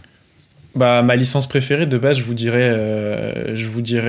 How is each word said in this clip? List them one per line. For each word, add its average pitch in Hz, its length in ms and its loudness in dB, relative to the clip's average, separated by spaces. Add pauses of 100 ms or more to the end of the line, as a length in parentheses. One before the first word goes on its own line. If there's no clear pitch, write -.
(760)
Bah, 123 260 4
ma 123 140 4
licence 131 340 0
préférée, 143 360 0
de 131 120 0
base, 135 220 2
je 120 40 -4
vous 117 120 -6
dirais, 117 340 0
euh, 107 840 -4
je 113 120 -6
vous 113 140 -6
dirais, 117 280 -2